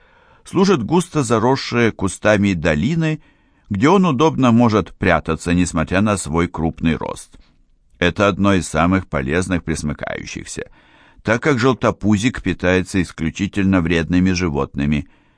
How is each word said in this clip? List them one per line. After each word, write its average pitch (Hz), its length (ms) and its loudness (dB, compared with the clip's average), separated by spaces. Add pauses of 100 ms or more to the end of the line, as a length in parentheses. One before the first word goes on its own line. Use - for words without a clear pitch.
(440)
служат 190 400 2
густо 156 400 0
заросшие 120 680 0
кустами 101 600 0
долины, 120 680 -2 (480)
где 104 200 2
он 185 160 4
удобно 135 460 2
может 113 460 2
прятаться, 85 560 0
несмотря 87 480 0
на 107 160 0
свой 82 300 -2
крупный 80 480 -2
рост. - 420 -12 (640)
Это 90 280 2
одно 98 280 2
из 85 120 -2
самых 90 400 0
полезных 82 560 -2
пресмыкающихся, - 1080 -8 (500)
так 117 220 0
как 143 160 2
желтопузик 107 840 0
питается 90 600 0
исключительно 92 800 -2
вредными 87 500 2
животными. 73 760 -2 (300)